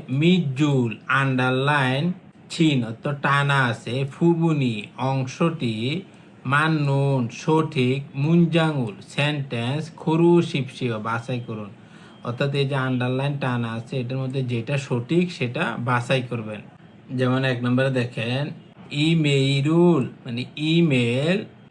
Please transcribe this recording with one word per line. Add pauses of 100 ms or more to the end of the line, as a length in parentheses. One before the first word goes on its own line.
(200)
মিজুল (300)
আন্ডারলাইন (480)
চিন, (120)
অর্থাৎ
টানা (120)
আছে। (200)
ফুবুনি (360)
অংশটি, (760)
মান্নুন (200)
সঠিক, (220)
মুনজাঙুল (200)
সেন্টেন্স, (200)
খরু (180)
শিপসিও (120)
বাছাই
করুন। (580)
অর্থাৎ
এই
যে (120)
আন্ডারলাইন
টানা (100)
আছে,
এটার
মধ্যে (120)
যেটা (100)
সঠিক (140)
সেটা (240)
বাছাই
করবেন। (580)
যেমন (120)
এক
নম্বরে (100)
দেখেন (640)
ইমেইরুল, (220)
মানে (280)
ইমেল, (320)